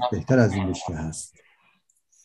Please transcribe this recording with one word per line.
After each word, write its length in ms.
بهتر 260
از 140
این 180
بشه 160
که 80
هست. 380